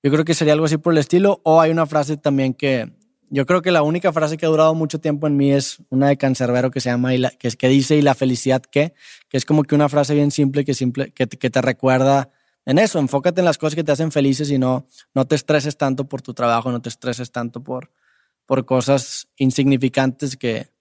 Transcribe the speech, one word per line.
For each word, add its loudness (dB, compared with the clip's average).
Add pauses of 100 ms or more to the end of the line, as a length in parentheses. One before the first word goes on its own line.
Yo 0
creo 2
que -2
sería 2
algo 2
así 0
por 0
el 4
estilo. 2
O 4
hay 4
una 0
frase -2
también 0
que, -4 (340)
yo -2
creo 2
que -2
la 2
única 0
frase -2
que -6
ha 2
durado 4
mucho -4
tiempo -2
en 2
mí 2
es -2
una 2
de 4
Cancerbero -2
que -6
se -4
llama, 0
"Y 0
la", 0
que, -6
que -2
dice, 4
"¿Y 4
la 4
felicidad 0
qué?", -2 (340)
que -10
es -2
como 2
que 0
una 4
frase 0
bien 2
simple 0
que -2
simple, -4
que -4
te, -14
que -2
te 0
recuerda 2 (340)
en 2
eso, 2
enfócate -2
en 2
las 2
cosas -4
que -4
te -2
hacen -2
felices 0
y 0
no, -2 (260)
no 0
te 0
estreses -2
tanto -4
por -10
tu -14
trabajo, -2
no -6
te -12
estreses -8
tanto -8
por, -12 (540)
por -2
cosas -2
insignificantes 0
que -6